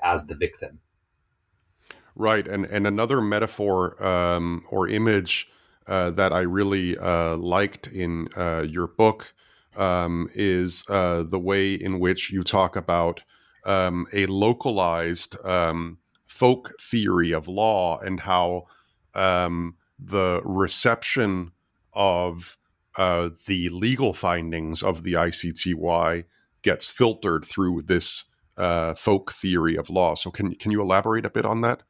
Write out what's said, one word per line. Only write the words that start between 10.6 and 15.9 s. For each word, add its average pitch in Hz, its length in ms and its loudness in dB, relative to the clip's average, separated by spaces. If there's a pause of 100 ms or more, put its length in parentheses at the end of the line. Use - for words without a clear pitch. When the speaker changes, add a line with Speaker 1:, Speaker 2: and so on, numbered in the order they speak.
Speaker 2:
uh, 90 340 2
the 87 160 -2
way 98 340 2
in 95 260 -4
which 90 320 0
you 95 100 -2
talk 92 340 2
about, 85 480 0 (420)
um, 92 480 0
a 101 140 2
localized, 95 1080 0 (100)
um, 85 520 0 (300)